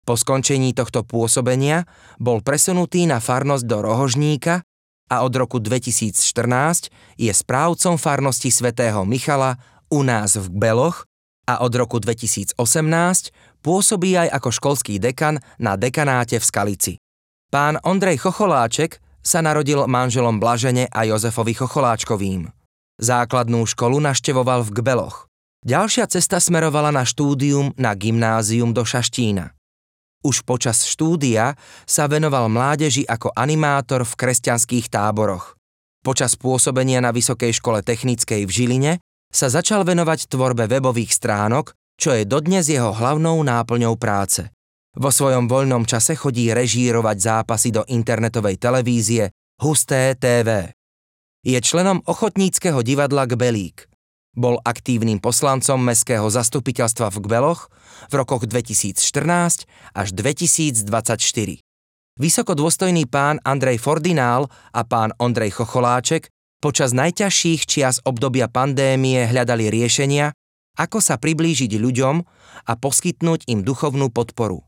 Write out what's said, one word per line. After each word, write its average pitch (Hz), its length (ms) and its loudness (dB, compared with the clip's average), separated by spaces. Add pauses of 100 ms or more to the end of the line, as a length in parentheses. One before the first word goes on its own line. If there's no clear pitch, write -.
Po 120 160 0
skončení 131 560 0
tohto 117 320 -2
pôsobenia 127 800 0 (320)
bol 120 240 0
presunutý 175 640 2
na 135 160 2
farnosť 131 480 0
do 104 160 0
Rohožníka 139 800 0 (480)
a 120 80 0
od 127 160 0
roku 127 240 0
dvetisíc 107 640 -2
štrnásť 127 640 0 (320)
je 113 80 2
správcom 160 720 0
farnosti 135 480 0
svätého 117 560 0
Michala 131 560 0 (320)
u 143 80 2
nás 110 400 0
v 92 80 -8
Beloch 113 560 0 (400)
a 123 160 -2
od 120 160 0
roku 120 240 0
dvetisíc 113 560 -4
osemnásť 165 720 2 (320)
pôsobí 185 560 2
aj 170 120 2 (120)
ako 127 80 -2
školský 127 480 -2
dekan 135 400 0 (240)
na 101 160 0
dekanáte 123 640 0
v - 40 -4
Skalici. 101 480 -2 (600)
Pán 147 320 2
Ondrej 185 400 0
Chocholáček 160 720 0 (240)
sa 165 240 0
narodil 147 400 2
manželom 123 560 0
Blažene 123 480 0
a 113 160 -2
Jozefovi 110 480 0
Chocholáčkovým. 110 960 -2 (480)
Základnú 120 720 0
školu 127 320 0
naštevoval 131 640 0
v 104 160 -4
Gbeloch. 117 480 -4 (320)
Ďalšia 196 480 0
cesta 180 320 0
smerovala 156 480 2
na 139 160 0
štúdium 143 720 0
na 120 160 0
gymnázium 113 800 0
do 120 80 0
Šaštína. 113 720 -2 (680)
Už - 240 -2
počas 123 400 0
štúdia 143 720 0 (280)
sa - 200 0
venoval 143 440 2
mládeži 139 560 0
ako 117 280 -4
animátor 139 720 0
v - 80 -10
kresťanských 123 760 0
táboroch. 104 680 -2 (440)
Počas 131 360 0
pôsobenia 131 640 0
na 123 120 0
Vysokej 117 440 -2
škole 110 240 -2
technickej 113 640 -2
v 90 80 -4
Žiline 127 400 2 (360)
sa 131 240 0
začal 196 320 2
venovať 170 440 0
tvorbe 123 400 0
webových 123 440 0
stránok, 107 600 0 (240)
čo 151 160 0
je 110 120 2
dodnes 156 440 0
jeho 120 240 2
hlavnou 151 480 0
náplňou 120 560 0
práce. 104 520 -2 (440)
Vo 131 140 -2
svojom 131 400 2
voľnom 127 400 0
čase 120 320 0
chodí 120 320 0
režírovať 117 680 0
zápasy 113 540 0
do 107 160 -2
internetovej 113 720 -2
televízie 117 720 0 (320)
Husté 135 560 0
T 120 240 2
V. 110 60 0 (960)
Je 127 160 2
členom 180 400 2
ochotníckeho 180 800 0
divadla 139 420 2
Gbelík. 117 600 -2 (480)
Bol 120 280 0
aktívnym 113 600 0
poslancom 131 560 0
mestského 117 480 0
zastupiteľstva 117 800 -2
v 98 160 -6
Gbeloch 123 480 0 (400)
v - 80 -2
rokoch 127 280 -2
dvetisíc 107 520 -4
štrnásť 170 640 0 (320)
až 101 160 -4
dvetisíc 117 720 0
dvadsaťštyri. 107 800 -2 (560)
Vysokodôstojný 160 880 0
pán 143 400 0
Andrej 131 320 0
Fordinál 139 720 0 (240)
a 120 80 0
pán 113 400 0
Ondrej 113 320 0
Chocholáček 123 760 0 (300)
počas 139 320 0
najťažších 165 720 0
čias 131 400 0
obdobia 127 400 0
pandémie 131 800 2
hľadali 117 480 0
riešenia, 139 560 2 (480)
ako 170 260 -2
sa 143 140 0
priblížiť 151 580 0
ľuďom 127 400 0 (540)
a 117 80 -2
poskytnúť 165 720 -2
im 104 160 -2
duchovnú 135 480 -2
podporu. 110 540 -2